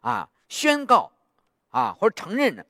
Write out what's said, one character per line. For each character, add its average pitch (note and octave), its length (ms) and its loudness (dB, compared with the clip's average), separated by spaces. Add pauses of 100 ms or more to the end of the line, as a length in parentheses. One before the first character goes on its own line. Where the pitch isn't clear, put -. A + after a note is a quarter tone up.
啊， A2+ 280 -4 (200)
宣 D4 360 0
告， A#3 280 2 (560)
啊， B2 240 -2
或 G#3+ 180 0
者 - 100 -18
承 E3+ 140 -10
认 B3+ 220 0
呢 F#3 140 -18